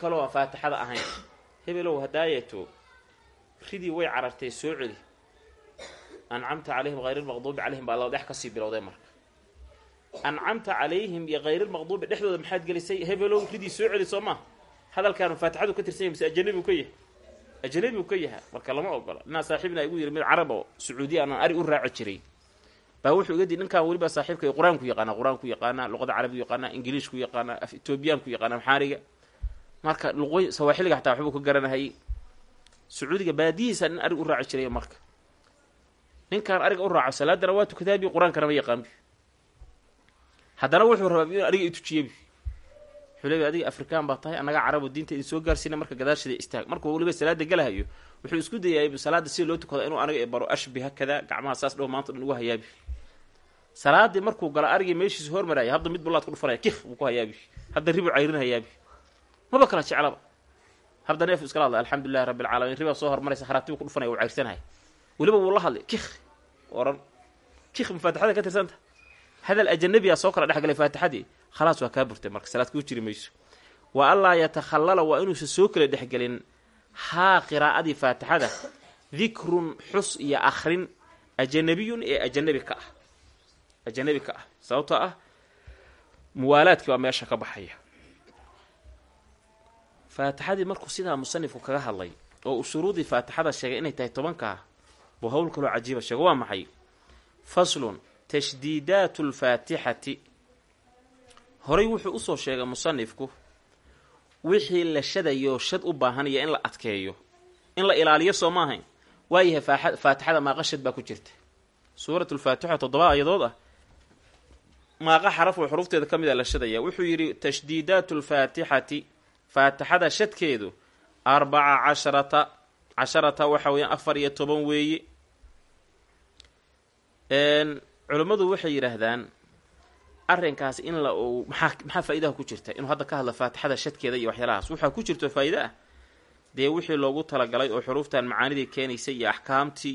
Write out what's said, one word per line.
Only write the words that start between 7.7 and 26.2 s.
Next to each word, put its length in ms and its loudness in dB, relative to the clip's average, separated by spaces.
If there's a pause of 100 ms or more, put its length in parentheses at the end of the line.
baa 100 -2
la 140 -2
dhex 160 -4
ka 80 -12
sii 160 -12
bilowday 300 -6
marka. 280 -16 (1160)
"Ancamta 500 -4
calayhim" 540 -4
iyo 120 -2
"ghayril 300 -2
maqduubi" 360 -6
dhexdooda 320 -2
maxaad 280 -6
gelisay? 380 -6
Hebelow, 480 0
ridii 180 -10
soo 180 0
celi, 180 0
soo 140 -6
ma? 140 -4 (600)
Hadalkaanu 400 0
Faatixadu 380 0
ka 80 -4
tirsan 240 -6
yahay 40 -2
mise 140 -2
ajanabi 340 0
uu 40 -2
ka 100 0
yahay? 180 -2 (720)
Ajanabi 320 -2
uu 80 -4
ka 120 -4
yahay. 260 -6 (100)
Marka 220 -8
lama 160 -2
ogola. 360 -8
Ninaa 160 -6
saaxiibna 400 -4
igu 160 -4
yiri, 120 -4
mid 120 -4
Carab 280 4
oo 160 -6 (120)
Sacuudi 400 -4
aan 140 0
ari 220 2
u 80 0
raaci 320 0
jiray. 260 -10 (800)
Baa 100 4
wuxuu 220 2
iga 120 2
di-, 100 -2
ninkaan 300 0
weliba 220 0
saaxiibkay 460 -2
Qur'aanku 320 4
yaqaana, 320 0
Qur'aanku 320 -2
yaqaana, 380 -4
luqada 260 -4
Carabiga 300 -2